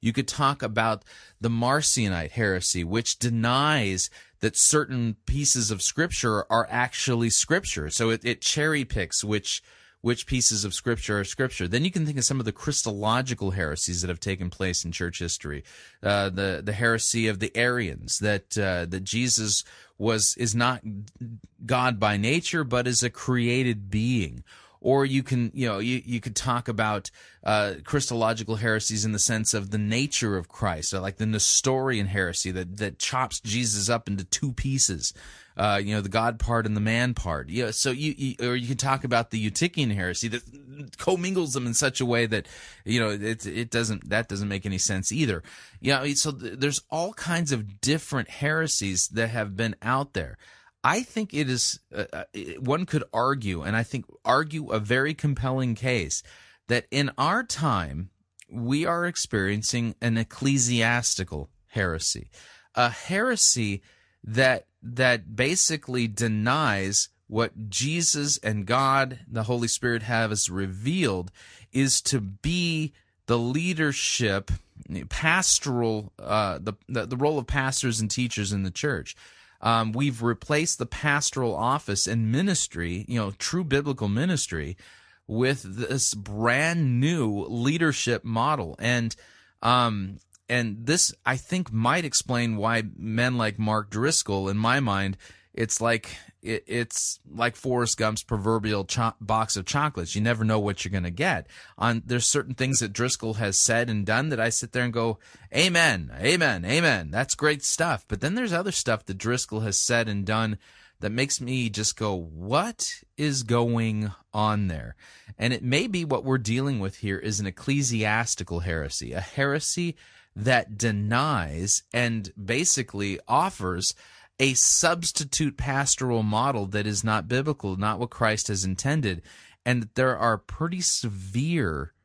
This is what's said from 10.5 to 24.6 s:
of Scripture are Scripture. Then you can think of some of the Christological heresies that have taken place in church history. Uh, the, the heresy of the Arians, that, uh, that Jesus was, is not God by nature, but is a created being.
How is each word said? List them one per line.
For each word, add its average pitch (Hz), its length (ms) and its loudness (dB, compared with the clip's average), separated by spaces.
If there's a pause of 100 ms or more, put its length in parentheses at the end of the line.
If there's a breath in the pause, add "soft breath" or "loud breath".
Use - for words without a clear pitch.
of 98 120 -2
Scripture 107 440 0
are 98 40 0
Scripture. 110 440 -2
Then 120 160 2
you 185 60 2
can 170 160 0
think 143 140 -2
of 117 40 0
some 135 160 2
of 113 60 -2
the 135 60 0
Christological 113 1000 0
heresies 85 500 -2
that 90 80 -2
have 85 100 -4
taken 95 320 -4
place 92 340 -4
in 85 60 -6
church 87 260 -6
history. 76 460 -6 (400 loud breath)
Uh, 101 260 2
the, 92 340 -2
the 104 100 -4
heresy 113 540 2
of 101 120 -2
the - 180 -4
Arians, 120 640 -2
that, 101 400 -2
uh, 92 260 0
that 95 180 -6
Jesus 110 600 0 (340 loud breath)
was, 110 400 2
is 113 160 0
not 120 300 0 (840)
God 123 340 2
by 104 160 4
nature, 151 480 0
but 123 240 0
is 123 140 2
a 123 80 0
created 120 800 0
being. 104 540 0 (360 loud breath)